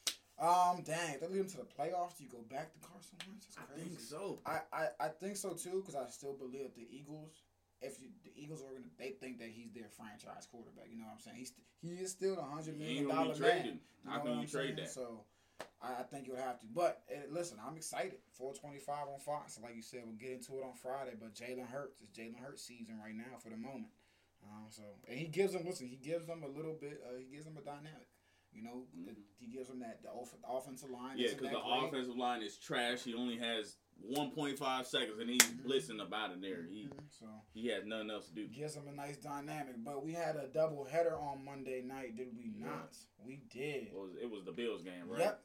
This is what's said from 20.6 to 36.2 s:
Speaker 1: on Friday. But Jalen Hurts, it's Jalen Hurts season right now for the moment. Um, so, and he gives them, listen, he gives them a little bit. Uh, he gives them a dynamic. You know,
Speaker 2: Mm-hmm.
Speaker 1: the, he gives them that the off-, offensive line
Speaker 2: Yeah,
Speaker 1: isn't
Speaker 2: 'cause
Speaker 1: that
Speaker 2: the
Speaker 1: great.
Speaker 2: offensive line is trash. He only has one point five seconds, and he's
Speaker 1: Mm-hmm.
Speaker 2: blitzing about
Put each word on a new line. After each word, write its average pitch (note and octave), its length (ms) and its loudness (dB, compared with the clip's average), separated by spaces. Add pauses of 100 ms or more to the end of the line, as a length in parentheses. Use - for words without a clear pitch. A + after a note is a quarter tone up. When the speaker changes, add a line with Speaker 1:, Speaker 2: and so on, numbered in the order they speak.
Speaker 1:
on B2 100 -6
Friday. C3 440 -2
But A2 160 -10
Jalen B2 320 -4
Hurts, C3+ 360 -4
it's G#2 160 -18
Jalen A2+ 200 -8
Hurts - 240 -10
season A2+ 400 -8
right A2 140 -6
now B2 260 -6
for A#2 60 -12
the A2 80 -8
moment. A#2 320 -4 (560)
Um, G#2+ 240 -12
so, G#2+ 140 -14 (260)
and A#2+ 100 -6
he E3 100 -2
gives F3 260 6
them, E3+ 120 0
listen, D#3 220 -2
he B2+ 80 -10
gives D#3 300 -2
them E3 180 -4
a C#3 40 -4
little D#3 260 -4
bit. C#3+ 340 -8
Uh, B2+ 100 -6
he C3 60 -10
gives C#3+ 220 -12
them D#3 100 -12
a C#3 80 -12
dynamic. C#3+ 440 -10 (440)
You A2 100 -14
know, B2 220 -8 (120)
Speaker 2:
Mm-hmm. F2 120 -8
Speaker 1:
the, G#2+ 80 -10 (220)
he A#2+ 100 -12
gives B2+ 200 -6
them B2+ 120 -6
that A2+ 220 -8
the G#2+ 60 -10
off-, A#2+ 260 -6 (140)
offensive C3 400 -2
line B2+ 300 -4
Speaker 2:
Yeah, A#2+ 80 8
Speaker 1:
isn't G#2 120 4
Speaker 2:
'cause B2+ 100 0
Speaker 1:
that B2 40 0
Speaker 2:
the A2+ 80 2
Speaker 1:
great. B2 280 6
Speaker 2:
offensive B2+ 280 0
line B2 260 4
is G2+ 140 -4
trash. B2 460 4
He A#2+ 100 -2
only A#2+ 240 2
has A#2 400 2 (240)
one C3+ 300 4
point C#3+ 280 2
five C3 280 4
seconds, A2 340 4
and A#2 80 0
he's B2 140 10
Speaker 1:
Mm-hmm. A#2+ 280 4
Speaker 2:
blitzing A#2 320 4
about G2 300 0